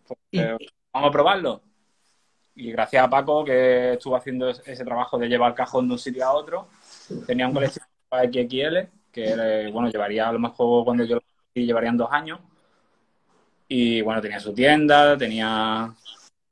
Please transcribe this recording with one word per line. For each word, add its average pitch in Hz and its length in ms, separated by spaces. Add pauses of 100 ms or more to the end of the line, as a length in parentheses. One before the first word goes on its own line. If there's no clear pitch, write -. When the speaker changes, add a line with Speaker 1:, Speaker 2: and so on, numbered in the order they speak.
Speaker 1:
Pues, - 120 (120)
Speaker 2:
Y 190 100
Speaker 1:
eh, 113 160 (360)
vamos 143 160
a 143 40
probarlo. 147 500 (920)
Y 117 180
gracias 113 320
a 123 60
Paco, 147 340
que 127 480
estuvo 127 240
haciendo 127 340
es-, 120 160
ese 127 180
trabajo 120 340
de 120 100
llevar 120 220
el 120 60
cajón 127 320
de 123 60
un 120 40
sitio 127 260
a 131 80
otro, 170 360 (580)
tenía 127 200
un 131 80
colectivo 139 320 (240)
X 127 340
X 127 200
L, 175 260 (220)
que 113 160
era, 110 420
bueno, 117 180
llevaría 110 400
a 113 40
lo 117 60
mejor 120 460
cuando 120 200
yo 117 120
lo 120 40
conocí, - 460
llevarían 117 300
dos 117 140
años. 156 300 (1300)
Y 117 320
bueno, 110 200
tenía 104 200
su 104 140
tienda, 147 640
tenía, 110 800 (580)